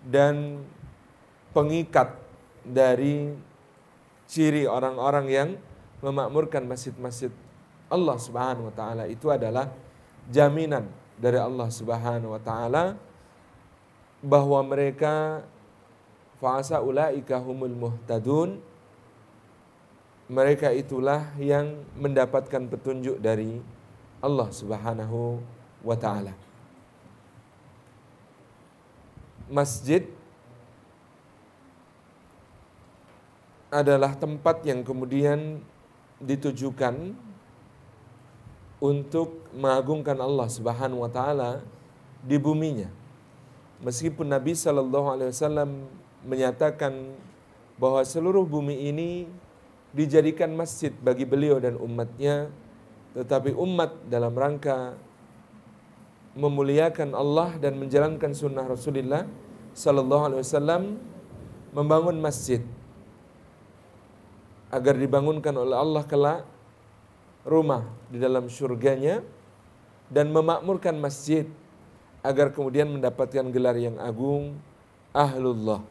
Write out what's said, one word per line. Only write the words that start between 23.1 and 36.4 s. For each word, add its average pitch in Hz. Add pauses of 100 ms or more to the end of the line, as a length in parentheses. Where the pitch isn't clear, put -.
dari 110 (640)
Allah 131
Subhanahu 113 (480)
wa 117
Ta'ala. 104 (3250)
Masjid 143 (3500)
adalah 139
tempat 160
yang 127
kemudian 143 (560)
ditujukan 135 (1600)